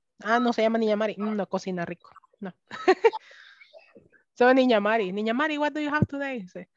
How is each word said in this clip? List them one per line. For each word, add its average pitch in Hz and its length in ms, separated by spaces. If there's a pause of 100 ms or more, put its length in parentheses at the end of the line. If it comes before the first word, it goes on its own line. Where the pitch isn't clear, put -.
(240)
Ah, 220 160
no 240 120
se 226 120
llama 226 160
Niña 214 180
Mari. 214 200
Mm, 214 180
no 196 120
cocina 185 380
rico. - 240 (300)
No. 190 120 (180)
<laughs> - 520 (1120)
So, 247 160
Niña 254 300
Mari. 208 300
Niña 214 240
Mari, 294 240
what 294 140
do 302 60
you 294 120
have 302 160
today? 269 400
Say, 180 180 (120)